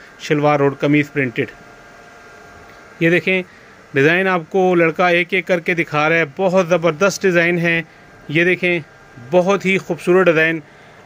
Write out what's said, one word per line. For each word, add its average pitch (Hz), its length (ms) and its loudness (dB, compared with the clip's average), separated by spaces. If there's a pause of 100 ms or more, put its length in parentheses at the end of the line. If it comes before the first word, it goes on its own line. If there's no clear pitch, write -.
(220)
शलवार 147 400 0
और 139 200 0
कमीज़ 147 320 0
printed। 131 340 -4 (1500)
ये 165 80 2
देखें 180 340 0 (520)
design 165 320 2
आपको 185 480 0
लड़का 170 360 2
एक 175 220 0
एक 185 140 -2
करके 180 280 -2
दिखा 151 320 -2
रहा 165 100 2
है, 165 80 0 (120)
बहुत 190 320 0
ज़बरदस्त 175 560 0
design 175 340 2
है। 165 240 -2 (480)
ये 170 140 0
देखें 175 360 -2 (500)
बहुत 180 340 0
ही 190 140 2
खूबसूरत 180 460 0
design। 160 360 2 (440)